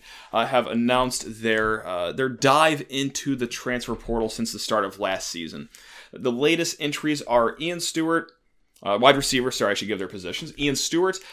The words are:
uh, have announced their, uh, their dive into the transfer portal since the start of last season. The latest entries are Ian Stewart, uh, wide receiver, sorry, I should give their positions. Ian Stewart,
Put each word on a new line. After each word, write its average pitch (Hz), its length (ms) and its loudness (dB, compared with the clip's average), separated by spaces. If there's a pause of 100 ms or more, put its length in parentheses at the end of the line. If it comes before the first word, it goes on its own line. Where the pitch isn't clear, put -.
(320)
uh, 113 140 2
have 123 220 2
announced 120 760 0
their, 110 420 2
uh, 87 280 -4
their 131 160 0
dive 143 600 4
into 139 440 -4
the 123 120 -2
transfer 123 500 -6
portal 113 320 -2
since 113 240 -4
the 107 60 -10
start 107 260 0
of 98 160 -8
last 95 280 -2
season. 78 400 -10 (440)
The - 180 -2
latest 160 480 0
entries 147 440 -2
are 117 360 2
Ian 170 220 -4
Stewart, 165 500 -2 (540)
uh, 101 160 0
wide 135 160 10
receiver, 131 340 0
sorry, 110 220 0
I - 20 2
should 98 140 -4
give 104 100 -2
their 92 80 -6
positions. 90 520 -10
Ian 139 180 0
Stewart, 180 420 0 (140)